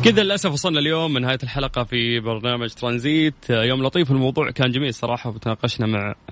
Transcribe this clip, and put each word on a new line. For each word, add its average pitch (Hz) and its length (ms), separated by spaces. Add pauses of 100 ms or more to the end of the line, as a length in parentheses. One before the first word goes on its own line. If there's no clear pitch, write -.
كذا 220 180
للأسف 196 300
وصلنا 151 280
اليوم 160 320
من 127 100
نهاية 127 200
الحلقة 131 420
في 117 360
برنامج 117 500
ترانزيت. 139 640 (160)
يوم 123 320
لطيف، 135 280
الموضوع 135 400
كان 127 200
جميل 131 240
صراحة، 120 360
وتناقشنا 113 560
مع 104 280 (180)